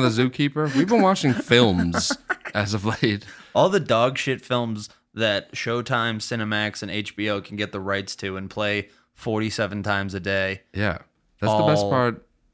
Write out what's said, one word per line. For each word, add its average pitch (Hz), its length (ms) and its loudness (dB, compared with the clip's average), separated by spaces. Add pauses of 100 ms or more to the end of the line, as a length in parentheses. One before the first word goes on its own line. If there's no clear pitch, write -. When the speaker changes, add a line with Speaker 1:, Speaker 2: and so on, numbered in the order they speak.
Speaker 1:
of 117 120 4
The 120 80 4
Zookeeper. 147 520 0
We've 165 140 2
been 233 140 6
watching 185 300 4
films 95 800 4 (220)
Speaker 2:
<laughs> - 220 -12
Speaker 1:
as 101 180 0
of 101 120 -4
late. 107 400 0 (280)
Speaker 2:
All 143 160 6
the 196 100 2
dog 123 380 2
shit 131 260 -4
films 113 460 -4 (240)
that 104 400 -2
Showtime, 117 640 -2
Cinemax, 107 640 -4
and 101 100 -8
H 104 240 -6
B 104 140 -2
O 101 120 -2
can 104 140 -14
get 104 160 -4
the 101 80 -6
rights 98 380 -6
to 95 200 -6
and 95 120 -10
play 104 400 -2 (240)
forty-seven 107 680 -4
times 98 320 -2
a 95 40 -6
day. 95 420 -2 (120)
Speaker 1:
Yeah. 98 260 -2 (400)
That's 107 140 0
the 107 140 2
best 151 160 4
Speaker 2:
All 101 80 -2
Speaker 1:
part. 123 360 0 (260)